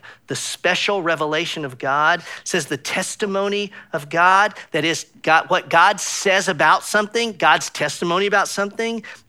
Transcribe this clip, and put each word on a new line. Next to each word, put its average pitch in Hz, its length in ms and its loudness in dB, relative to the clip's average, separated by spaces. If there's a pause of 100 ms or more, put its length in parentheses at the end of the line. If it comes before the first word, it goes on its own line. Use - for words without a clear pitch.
(280)
the 135 80 -6
special 180 640 -2
revelation 156 640 -2
of 127 140 -10
God. 151 400 2
It - 280 -16
says 165 200 -4
the 143 100 -4
testimony 202 920 -4 (220)
of 147 160 -6
God, 185 440 4 (200)
that 151 120 0
is 160 220 -2 (160)
God, - 260 4
what 160 220 0
God 180 280 6
says 190 480 0
about 165 360 4
something, 214 480 -2
God's 156 400 2
testimony 175 560 -2
about 196 200 0
something 220 560 -6 (260)